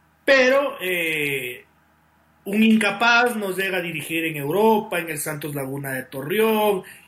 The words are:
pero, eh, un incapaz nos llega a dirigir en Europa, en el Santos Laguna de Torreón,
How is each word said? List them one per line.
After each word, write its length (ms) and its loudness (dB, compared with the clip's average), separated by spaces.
pero, 560 4
eh, 840 -4
un 180 2
incapaz 760 4
nos 220 -4
llega 180 -2
a 60 -2
dirigir 420 -6
en 120 -4
Europa, 600 2
en 120 -6
el 80 -8
Santos 360 -8
Laguna 380 -6
de 120 -6
Torreón, 760 0